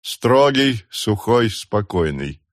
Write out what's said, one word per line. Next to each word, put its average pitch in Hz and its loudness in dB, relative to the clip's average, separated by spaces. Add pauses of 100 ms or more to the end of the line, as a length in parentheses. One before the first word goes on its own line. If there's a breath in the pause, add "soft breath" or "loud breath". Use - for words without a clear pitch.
строгий, 135 2
сухой, 110 0
спокойный. 78 -4 (120)